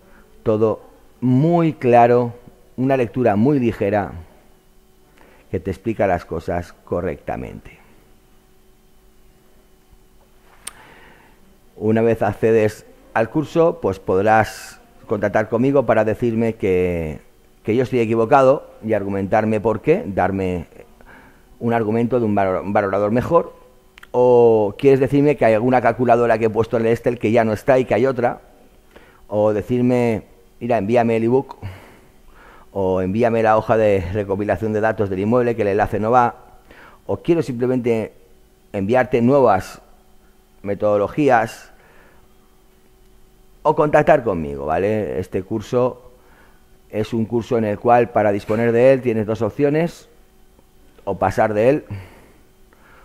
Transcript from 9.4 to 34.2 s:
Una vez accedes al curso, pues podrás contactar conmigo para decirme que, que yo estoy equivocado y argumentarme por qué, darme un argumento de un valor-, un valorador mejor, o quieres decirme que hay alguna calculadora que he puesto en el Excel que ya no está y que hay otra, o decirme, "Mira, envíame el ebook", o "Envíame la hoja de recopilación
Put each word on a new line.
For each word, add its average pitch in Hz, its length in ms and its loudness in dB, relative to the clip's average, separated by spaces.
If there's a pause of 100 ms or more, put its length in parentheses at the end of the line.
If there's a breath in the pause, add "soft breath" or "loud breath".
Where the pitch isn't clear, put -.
Una 110 260 0
vez 113 180 0
accedes 110 640 0 (300)
al 110 160 -2
curso, 165 500 0
pues 98 200 -4
podrás 107 840 0 (240)
contactar 107 420 -2
conmigo 131 380 0
para 110 180 2
decirme 113 520 -2
que, 90 640 -2 (420)
que 110 120 -2
yo 127 100 0
estoy 120 160 -2
equivocado 117 680 2 (160)
y 110 80 -2
argumentarme 101 680 -2
por 107 200 -2
qué, 160 240 0
darme 92 640 -4 (920 loud breath)
un 117 120 -2
argumento 117 460 0
de 117 80 0
un 104 80 0
valor-, 95 280 0
un 95 100 -8
valorador 104 380 0
mejor, 123 440 -2 (580)
o 120 640 4
quieres 135 220 4
decirme 139 360 2
que - 80 -2
hay 113 100 4
alguna 123 260 2
calculadora 117 580 2
que 113 80 0
he 110 40 2
puesto 113 260 -2
en 113 100 0
el 113 60 2
Excel 120 260 -2
que 107 140 -2
ya 117 120 4
no 110 80 0
está 131 260 0
y 127 60 0
que 117 100 -2
hay 117 120 0
otra, 123 340 -2 (880 soft breath)
o 104 240 0
decirme, 120 680 0 (380)
"Mira, 120 180 -2
envíame 117 380 2
el 113 80 0
ebook", 127 320 0 (1160 loud breath)
o 92 300 -2
"Envíame 113 400 0
la 110 140 4
hoja 110 200 0
de 104 360 2
recopilación 104 600 -4